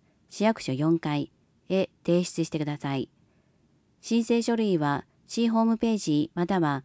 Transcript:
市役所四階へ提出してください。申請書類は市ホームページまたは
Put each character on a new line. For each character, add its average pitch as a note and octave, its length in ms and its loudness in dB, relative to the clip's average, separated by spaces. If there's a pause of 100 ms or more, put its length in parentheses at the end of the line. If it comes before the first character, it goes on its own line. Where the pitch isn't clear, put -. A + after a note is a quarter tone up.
(300)
市 - 140 -4
役 A3 180 2
所 C3 120 -4
四 D#3 260 2
階 D3 320 -4 (380)
へ F#3+ 200 0 (160)
提 F3 200 2
出 - 180 -4
し D#3+ 60 -6
て D#3+ 100 -4
く D3+ 60 -4
だ D3 120 -4
さ C#3 180 -4
い。 C3 140 -4 (920)
申 A#3 220 0
請 A#3 180 0
書 A#3 140 0
類 G#3+ 220 2
は C#3+ 280 -2 (220)
市 A#3 200 0
ホ A3+ 140 2
ー A3+ 40 4
ム A3+ 120 2
ペ A3+ 160 0
ー G#3+ 40 0
ジ D3+ 360 0
ま F3 140 -2
た F#3 120 0
は C#3+ 260 0